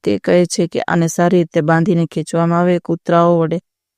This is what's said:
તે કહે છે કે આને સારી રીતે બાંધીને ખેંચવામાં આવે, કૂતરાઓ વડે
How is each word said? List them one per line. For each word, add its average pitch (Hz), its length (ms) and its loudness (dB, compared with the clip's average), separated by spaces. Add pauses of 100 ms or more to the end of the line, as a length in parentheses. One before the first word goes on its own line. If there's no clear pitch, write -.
તે 202 140 -2
કહે 180 280 2
છે 170 220 -4
કે - 140 -6
આને 165 260 0
સારી 175 300 0
રીતે 170 240 -2
બાંધીને 165 440 0
ખેંચવામાં 170 540 -2
આવે, 175 200 0
કૂતરાઓ 170 600 0
વડે 165 200 -2 (380)